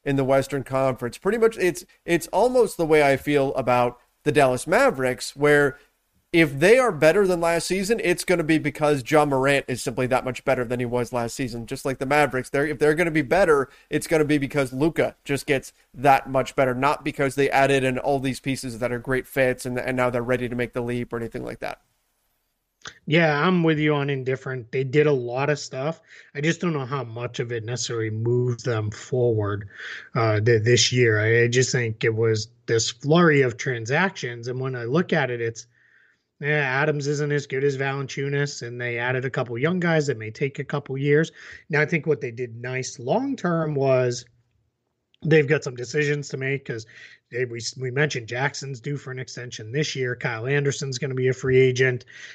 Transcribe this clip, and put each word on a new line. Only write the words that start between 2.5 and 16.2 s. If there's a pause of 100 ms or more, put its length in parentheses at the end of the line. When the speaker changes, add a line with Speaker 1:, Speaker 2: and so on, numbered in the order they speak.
Speaker 1:
the
way
I
feel
about (260)
the
Dallas
Mavericks,
where (540)
if
they
are
better
than
last
season,
it's
gonna
be
because
Ja
Morant
is
simply
that
much
better
than
he
was
last
season.
Just
like
the
Mavericks,
they're,
if
they're
gonna
be
better, (200)
it's
gonna
be
because
Luka
just
gets (220)
that